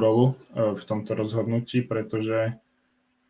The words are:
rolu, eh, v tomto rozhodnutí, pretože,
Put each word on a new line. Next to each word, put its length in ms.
rolu, 320
eh, 400
v 100
tomto 300
rozhodnutí, 720
pretože, 720